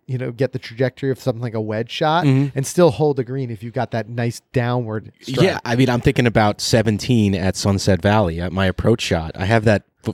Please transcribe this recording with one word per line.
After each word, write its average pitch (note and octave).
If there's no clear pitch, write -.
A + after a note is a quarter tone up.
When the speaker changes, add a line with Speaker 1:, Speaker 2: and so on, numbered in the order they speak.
Speaker 1:
you C3
know, B2+
get B2
the C3
trajectory B2+
of B2
something A#2
like A2+
a A2
wedge G#2+
shot D#3+
Speaker 2:
Mm-hmm. C3+
Speaker 1:
and C3+
still F3
hold C#3+
the B2+
green B2+
if G#2+
you've A#2
got A#2+
that A2
nice A#2+
downward A#2
strike. C3
Speaker 2:
Yeah, F3+
I A#2+
mean, B2
I'm A#2+
thinking C3
about G#2+
seventeen G#2+
at F#2
Sunset G2
Valley, G2+
at F2+
my F#2+
approach -
shot. D#2+
I -
have G#2+
that, G#2